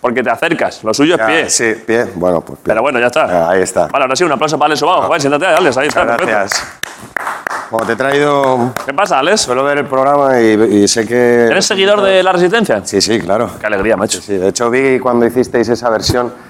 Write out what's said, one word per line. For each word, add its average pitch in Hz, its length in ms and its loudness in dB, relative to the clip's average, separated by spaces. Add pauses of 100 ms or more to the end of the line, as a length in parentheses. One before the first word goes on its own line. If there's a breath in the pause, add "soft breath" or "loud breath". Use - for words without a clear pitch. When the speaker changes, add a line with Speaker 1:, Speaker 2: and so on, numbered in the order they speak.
Speaker 1:
porque 123 200 -2
te 117 80 -2
acercas, 123 540 -2
lo 110 80 -2
suyo 147 220 2
es 131 60 -2
Speaker 2:
Ya, 113 80 0
Speaker 1:
pie. 160 200 0
Speaker 2:
sí, 113 240 0 (140)
pie. 113 200 0 (100)
Bueno, 87 260 0
pues - 160 -16
pie. - 80 -20
Speaker 1:
Pero 110 160 0
bueno, 143 160 0
ya - 80 2
está. 101 400 0
Speaker 2:
Ah, 87 60 -2
ahí 95 100 2
está. 90 240 0
Speaker 1:
Vale, 139 180 0
ahora 131 120 -2
sí, 180 80 0
un 156 80 0
aplauso 147 260 -2
para 147 80 2
Alex 151 160 0
Ubago. 165 200 2
Speaker 2:
Ah. - 40 -2
Speaker 1:
Joder, 160 160 0
siéntate, 143 240 0
Alex, 160 320 2
ahí 147 100 0
está, 175 140 -2
Speaker 2:
Muchas 117 160 0
Speaker 1:
perfecto. 110 220 0
Speaker 2:
gracias. - 380 -6 (920)
Bueno, 113 160 -4
te 113 80 -2
he - 20 -4
traído 135 760 0 (120)
Speaker 1:
¿Qué 139 80 -6
pasa, 151 260 0
Alex? 185 240 0
Speaker 2:
Suelo 131 220 -2
ver 143 140 0
el 143 80 -4
programa 135 540 2
y, 107 420 4
y 101 60 4
sé 110 180 0
que 120 400 4
Speaker 1:
¿Eres 180 180 2
seguidor 202 380 2
de 190 200 2
La 190 100 2
Resistencia? 175 520 0
Speaker 2:
Sí, 98 160 0
sí, 101 180 0
claro. 98 300 0 (100)
Speaker 1:
Qué - 80 -8
alegría, 104 300 0
macho. 101 220 -2
Speaker 2:
Sí, - 80 -14
sí, 101 100 -4
de 92 120 0
hecho 117 220 0
vi 131 300 2
cuando 120 260 2
hicisteis 120 440 0
esa 120 180 0
versión. 117 440 0 (180)